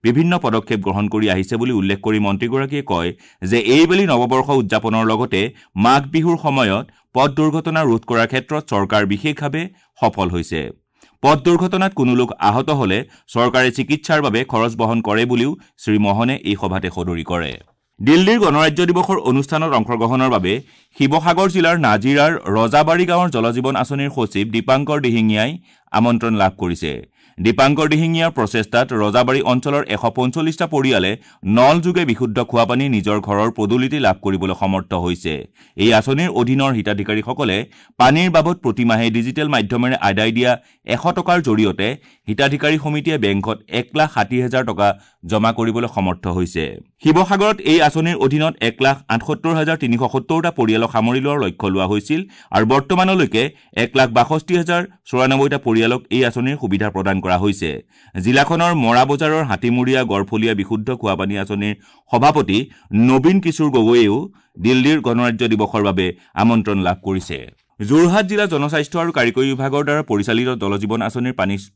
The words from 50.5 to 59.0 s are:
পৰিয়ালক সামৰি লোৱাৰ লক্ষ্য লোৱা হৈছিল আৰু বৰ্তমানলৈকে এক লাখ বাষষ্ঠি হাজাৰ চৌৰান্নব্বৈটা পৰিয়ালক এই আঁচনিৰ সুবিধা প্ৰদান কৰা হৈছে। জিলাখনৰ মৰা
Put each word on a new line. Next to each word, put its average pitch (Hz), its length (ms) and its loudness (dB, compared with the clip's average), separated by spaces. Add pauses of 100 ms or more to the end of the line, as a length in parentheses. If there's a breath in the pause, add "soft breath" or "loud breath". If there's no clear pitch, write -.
পৰিয়ালক 113 360 2
সামৰি 117 300 0
লোৱাৰ 143 180 0
লক্ষ্য 95 300 -4
লোৱা 95 180 0
হৈছিল 104 300 -2 (340 loud breath)
আৰু 110 180 4
বৰ্তমানলৈকে 170 720 2 (400 soft breath)
এক 123 140 -6
লাখ 131 100 4 (100)
বাষষ্ঠি 156 440 0
হাজাৰ 175 200 0 (280 soft breath)
চৌৰান্নব্বৈটা 135 560 2
পৰিয়ালক 113 360 2 (140)
এই 127 140 4
আঁচনিৰ 127 320 -4
সুবিধা 104 340 -2
প্ৰদান 95 280 -2
কৰা 92 200 0
হৈছে। 95 260 -2 (460 soft breath)
জিলাখনৰ 143 580 2 (100)
মৰা 120 260 4